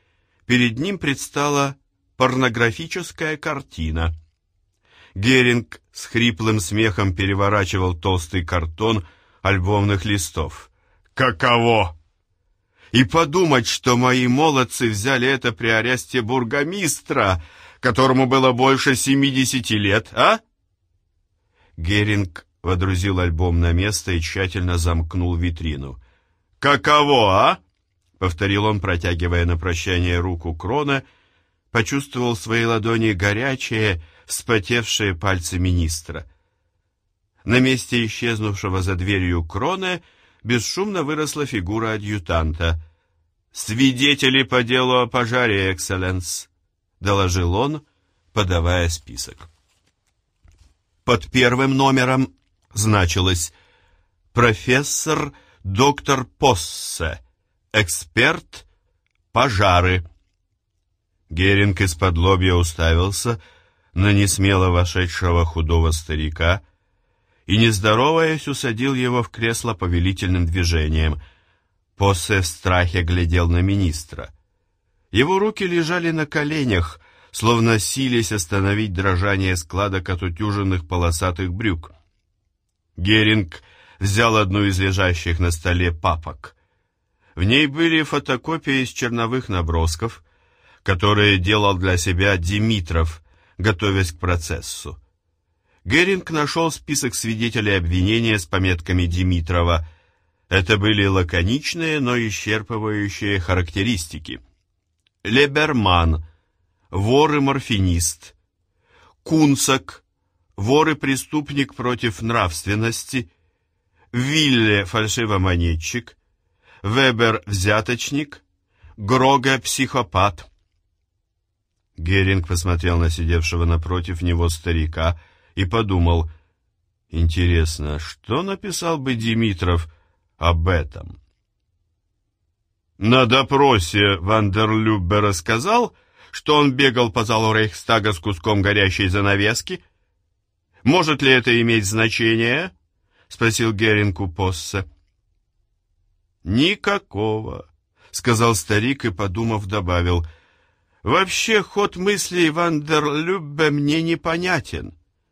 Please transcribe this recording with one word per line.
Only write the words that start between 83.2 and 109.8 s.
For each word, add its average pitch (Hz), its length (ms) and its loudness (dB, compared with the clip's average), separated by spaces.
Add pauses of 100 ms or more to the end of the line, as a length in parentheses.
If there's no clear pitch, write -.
взял 110 380 2
одну 101 280 2
из 95 140 2
лежащих 90 640 0
на 87 100 2
столе 87 400 0
папок. 80 640 -6 (800)
В 80 100 -4
ней 135 220 4
были 160 360 0
фотокопии 143 800 -4
из 120 80 -6
черновых 120 580 -4
набросков, 82 720 -2 (600)
которые 104 560 2
делал 101 380 2
для 90 200 0
себя 95 400 0
Димитров — 87 840 -2 (360)
готовясь 95 540 0
к 80 60 -18
процессу. 85 800 -6 (840)
Геринг 170 460 0
нашел 160 400 -2
список - 440 -6
свидетелей 113 640 -2
обвинения 98 600 2
с - 80 -6
пометками 90 600 0
Димитрова. 85 800 0 (600)
Это 95 300 2
были 101 280 2
лаконичные, 104 920 0
но 123 160 0
исчерпывающие 107 1200 -4
характеристики. 90 1000 -4 (840)
Леберман – 110 1000 2 (640)
вор 135 460 2
и 147 40 2
морфинист. 101 920 -2 (880)
Кунцак, 143 840 0 (520)